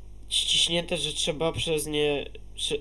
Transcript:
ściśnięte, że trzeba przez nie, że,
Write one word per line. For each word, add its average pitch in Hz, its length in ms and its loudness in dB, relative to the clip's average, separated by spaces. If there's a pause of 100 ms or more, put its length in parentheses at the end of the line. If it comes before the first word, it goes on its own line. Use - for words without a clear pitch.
(300)
ściśnięte, - 680 2
że 147 160 -2
trzeba 160 380 0
przez 156 360 0
nie, 147 420 2 (260)
że, - 260 -2